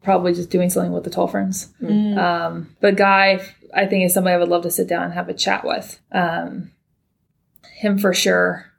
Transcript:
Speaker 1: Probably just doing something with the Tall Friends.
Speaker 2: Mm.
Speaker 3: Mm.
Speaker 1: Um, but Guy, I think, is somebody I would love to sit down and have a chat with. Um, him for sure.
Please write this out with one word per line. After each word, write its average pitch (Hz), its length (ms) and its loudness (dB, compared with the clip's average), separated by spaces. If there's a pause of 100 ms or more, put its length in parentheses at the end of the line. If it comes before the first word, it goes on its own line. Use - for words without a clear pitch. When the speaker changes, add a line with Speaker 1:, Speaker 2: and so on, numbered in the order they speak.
Speaker 1:
Probably 180 320 2
just 170 160 -6
doing 180 200 2
something 180 220 -2
with 175 120 -4
the 180 60 -8
Tall 180 180 -2
Friends. 190 400 -4 (140)
Speaker 2:
Mm. 208 320 0
Speaker 3:
Mm. 196 40 0
Speaker 1:
Um, 170 640 -2
but 202 160 4
Guy, 196 440 4 (340)
I 196 120 2
think, 190 180 2
is 180 100 2
somebody 185 200 2
I 175 40 4
would 175 120 2
love 175 140 2
to 175 60 -4
sit 180 160 -2
down 175 180 -4
and 175 100 -8
have 180 140 -6
a 180 60 -6
chat 196 300 -2
with. - 340 -6 (140)
Um, 170 580 -4 (1040)
him 202 220 0
for 196 160 2
sure. 180 520 0 (120)